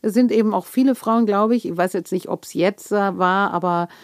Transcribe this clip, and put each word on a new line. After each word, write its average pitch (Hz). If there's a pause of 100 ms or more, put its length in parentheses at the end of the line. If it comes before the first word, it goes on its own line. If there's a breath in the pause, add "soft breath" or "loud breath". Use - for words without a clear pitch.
es 214
sind 247
eben 220
auch 190
viele 262
Frauen, 226
glaub 208
ich, 247
ich 170
weiß 180
jetzt 180
nicht, 180
ob's -
jetzt, 190
äh, 196
war, 185
aber 175 (160 loud breath)